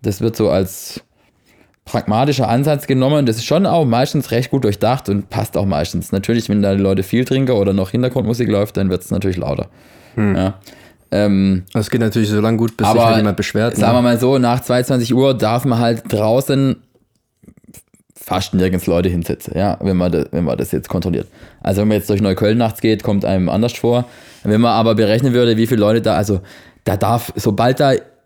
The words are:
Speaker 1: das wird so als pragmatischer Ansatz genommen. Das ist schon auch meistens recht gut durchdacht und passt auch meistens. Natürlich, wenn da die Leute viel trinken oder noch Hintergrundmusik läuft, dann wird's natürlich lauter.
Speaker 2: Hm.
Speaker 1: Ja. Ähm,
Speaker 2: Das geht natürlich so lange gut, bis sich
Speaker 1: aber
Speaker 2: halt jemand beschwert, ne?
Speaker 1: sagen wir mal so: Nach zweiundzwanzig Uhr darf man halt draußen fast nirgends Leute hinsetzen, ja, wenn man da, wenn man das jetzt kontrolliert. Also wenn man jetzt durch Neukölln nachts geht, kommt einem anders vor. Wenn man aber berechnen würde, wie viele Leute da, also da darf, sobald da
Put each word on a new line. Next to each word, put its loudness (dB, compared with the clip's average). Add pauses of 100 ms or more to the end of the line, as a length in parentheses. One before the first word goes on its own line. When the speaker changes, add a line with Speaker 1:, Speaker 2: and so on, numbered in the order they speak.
Speaker 1:
das -2
wird -2
so 0
als -4 (840)
pragmatischer 0
Ansatz 0
genommen. 2
Das 0
ist -8
schon 2
auch 2
meistens 0
recht -2
gut -2
durchdacht 0
und -2
passt -4
auch 0
meistens. -4
Natürlich, -2
wenn 2
da 2
die 0
Leute 2
viel 0
trinken 0
oder 2
noch -2
Hintergrundmusik -2
läuft, 0
dann 0
wird's -4
natürlich -2
lauter. -4 (460)
Speaker 2:
Hm. 2
Speaker 1:
Ja. 0 (560)
Ähm, 2 (100)
Speaker 2:
Das -2
geht 0
natürlich 0
so 0
lange 0
gut, -2
bis 0
sich 2
Speaker 1:
aber 4
Speaker 2:
halt 4
jemand 0
beschwert, -2
ne? -4
Speaker 1:
sagen 2
wir 2
mal 2
so: 2
Nach 2
zweiundzwanzig -2
Uhr 4
darf 0
man 0
halt 0 (100)
draußen 2 (1400)
fast -6
nirgends 0
Leute 2
hinsetzen, -6
ja, -2
wenn 0
man 0
da, 0
wenn -2
man -2
das -4
jetzt -4
kontrolliert. -4 (340)
Also 0
wenn 2
man 2
jetzt -2
durch 2
Neukölln 2
nachts -2
geht, 0
kommt -2
einem 0
anders 0
vor. 0 (400)
Wenn 2
man 4
aber 2
berechnen 2
würde, 4
wie 2
viele 0
Leute 2
da, 0
also 0 (440)
da -2
darf, -2
sobald 0
da 4 (340)